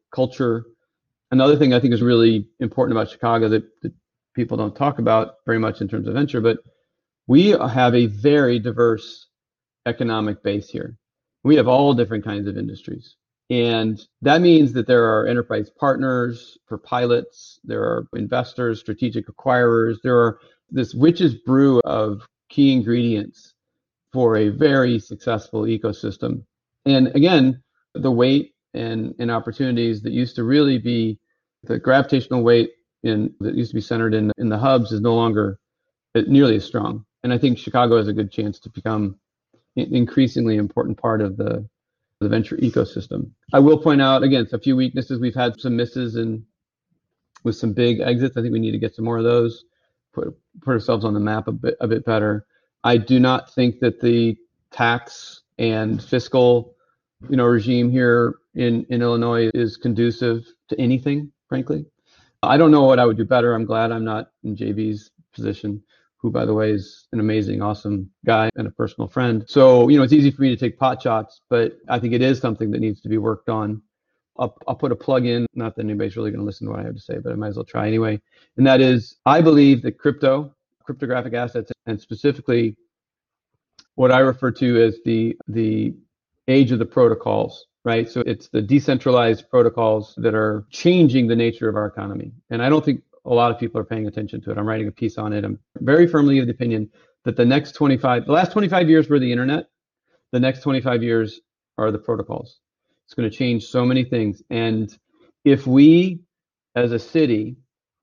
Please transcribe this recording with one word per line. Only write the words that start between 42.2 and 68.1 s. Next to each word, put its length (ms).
the 80
venture 300
ecosystem. 720
I 40
will 200
point 240
out, 200
again, 300
a 60
few 180
weaknesses. 440
We've 140
had 240
some 160
misses 420
and 260
with 120
some 160
big 280
exits. 360
I 60
think 100
we 60
need 140
to 60
get 160
some 120
more 100
of 80
those, 400
put, 240
put 120
ourselves 320
on 100
the 60
map 280
a 40
bit, 280
a 80
bit 160
better. 420
I 140
do 220
not 340
think 260
that 220
the 340
tax 720
and 440
fiscal, 720
you 60
know, 100
regime 440
here 460
in, 360
in 100
Illinois 540
is 240
conducive 680
to 100
anything, 540
frankly. 380
I 140
don't 140
know 140
what 140
I 60
would 120
do 80
better. 300
I'm 120
glad 260
I'm 120
not 260
in 120
J 160
V's 380
position, 480
who, 140
by 140
the 100
way, 180
is 400
an 80
amazing, 420
awesome 480